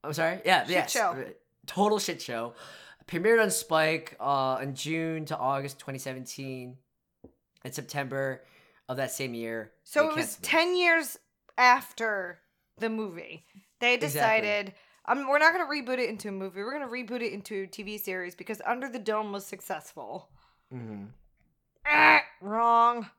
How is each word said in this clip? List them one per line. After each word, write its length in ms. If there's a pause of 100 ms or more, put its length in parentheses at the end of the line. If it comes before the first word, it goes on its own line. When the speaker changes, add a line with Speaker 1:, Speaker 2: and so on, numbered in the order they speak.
Speaker 1:
I'm 120
sorry? 320
Yeah, 160
Speaker 2:
Shit 80
Speaker 1:
yes. 220
Speaker 2:
show. 200
Speaker 1:
Uh, 120 (420)
total 320
shit 240
show. 320 (520)
Premiered 360
on 80
Spike, 720
uh, 420
in 120
June 520
to 100
August 420
twenty 200
seventeen. 800 (880)
In 80
September 720 (460)
of 80
that 160
same 220
year, 380 (120)
Speaker 2:
So 160
Speaker 1:
they 60
Speaker 2:
it 100
was 0
Speaker 1:
canceled 280
it. 20
Speaker 2:
ten 300
years 420 (400)
after 840 (380)
the 100
movie. 560 (340)
They 160
Speaker 1:
Exactly. 240
Speaker 2:
decided, 560 (300)
um, 240
"We're 100
not 140
gonna 180
reboot 280
it 100
into 200
a 40
movie. 320
We're 80
gonna 160
reboot 320
it 120
into 320
a 20
T 160
V 160
series 360
because 300
Under 240
the 100
Dome 340
was 140
successful." 840 (420)
Speaker 1:
Mm-hmm. 340 (800)
Speaker 2:
Ah, 360 (180)
wrong. 800